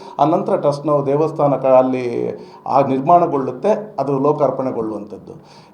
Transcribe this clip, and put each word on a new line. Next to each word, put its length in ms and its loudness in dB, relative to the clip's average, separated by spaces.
ಆ 60 2
ನಂತರ 320 2
ಟ್ರಸ್ಟ್ 300 -2
ನಾವು 200 0
ದೇವಸ್ಥಾನ 480 0
ಕ-, 120 -2
ಅಲ್ಲಿ 380 4
ಆ 140 4
ನಿರ್ಮಾಣಗೊಳ್ಳುತ್ತೆ, 1160 0
ಅದು 200 -2
ಲೋಕಾರ್ಪಣೆಗೊಳ್ಳುವಂಥದ್ದು. 1120 -2